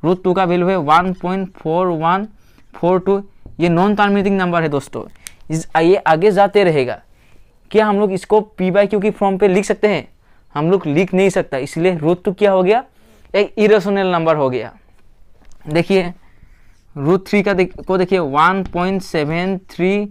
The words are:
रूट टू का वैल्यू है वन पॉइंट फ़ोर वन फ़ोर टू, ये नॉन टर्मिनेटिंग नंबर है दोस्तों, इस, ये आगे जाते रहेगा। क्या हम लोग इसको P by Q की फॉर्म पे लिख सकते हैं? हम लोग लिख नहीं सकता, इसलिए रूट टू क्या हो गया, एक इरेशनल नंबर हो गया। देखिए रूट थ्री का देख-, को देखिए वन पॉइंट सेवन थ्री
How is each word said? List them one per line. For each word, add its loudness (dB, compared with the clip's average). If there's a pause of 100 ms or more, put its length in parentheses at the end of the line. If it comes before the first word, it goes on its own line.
रूट 0
टू 0
का 0
वैल्यू 0
है 0
वन 2
पॉइंट -6
फ़ोर -4
वन -2 (460)
फ़ोर 0
टू, 0 (420)
ये 2
नॉन 2
टर्मिनेटिंग 0
नंबर -2
है -2
दोस्तों, -6 (460)
इस, -4 (100)
ये 4
आगे 2
जाते 4
रहेगा। 0 (720)
क्या 4
हम 0
लोग 0
इसको 0 (220)
P 0
by 2
Q -2
की 0
फॉर्म -2
पे 2
लिख 2
सकते -2
हैं? -2 (480)
हम 0
लोग 0
लिख 0
नहीं 2
सकता, -4
इसलिए -2
रूट -2
टू -2
क्या 2
हो 2
गया, 2 (500)
एक 0
इरेशनल 2
नंबर 2
हो 0
गया। -6 (920)
देखिए 0 (840)
रूट 0
थ्री 0
का 0
देख-, -2
को -2
देखिए 0
वन 0 (100)
पॉइंट -2
सेवन -4 (120)
थ्री -2